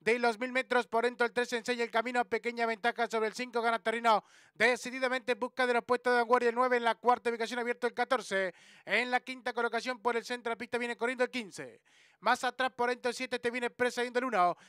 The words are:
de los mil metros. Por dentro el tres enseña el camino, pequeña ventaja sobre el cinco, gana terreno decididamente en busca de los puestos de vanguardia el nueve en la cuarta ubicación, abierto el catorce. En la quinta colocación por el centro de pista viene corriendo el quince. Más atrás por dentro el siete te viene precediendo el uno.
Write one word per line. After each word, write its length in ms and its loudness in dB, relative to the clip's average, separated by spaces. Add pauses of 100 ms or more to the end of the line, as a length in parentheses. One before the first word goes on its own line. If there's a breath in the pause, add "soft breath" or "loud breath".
de 180 2
los 200 2
mil 140 -4
metros. 360 2
Por 160 2
dentro 220 0
el 60 -8
tres 220 -2
enseña 300 -2
el 60 -4
camino, 360 0
pequeña 400 -2
ventaja 400 0
sobre 220 0
el 40 -4
cinco, 300 -4
gana 160 2
terreno 460 2 (280 soft breath)
decididamente 800 0
en 80 -2
busca 260 -2
de 80 2
los 100 2
puestos 280 0
de 60 4
vanguardia 320 4
el 40 -2
nueve 220 2
en 80 -2
la 120 2
cuarta 340 2
ubicación, 300 -4
abierto 260 -4
el 80 -4
catorce. 600 -2 (300 loud breath)
En 260 0
la 100 2
quinta 340 -8
colocación 460 -2
por 160 0
el 80 -4
centro 260 -6
de 60 -2
pista 200 -6
viene 200 -4
corriendo 280 -2
el 60 -2
quince. 500 -10 (400 soft breath)
Más 240 2
atrás 300 -2
por 140 -2
dentro 220 -4
el 40 -6
siete 240 -6
te 120 -4
viene 200 -4
precediendo 480 -2
el 60 0
uno. 320 2 (120 soft breath)